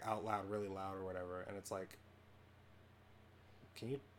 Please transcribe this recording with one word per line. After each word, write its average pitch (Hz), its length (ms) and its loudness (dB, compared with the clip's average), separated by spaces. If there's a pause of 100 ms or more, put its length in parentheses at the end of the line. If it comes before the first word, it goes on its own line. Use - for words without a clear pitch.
out 107 180 6
loud, 104 280 4
really 104 180 4
loud 95 300 0
or 95 40 0
whatever. 90 460 0
And 98 80 -2
it's 95 140 -4
like, 95 260 0 (1800)
"Can 110 140 -2
you 139 120 4 (180)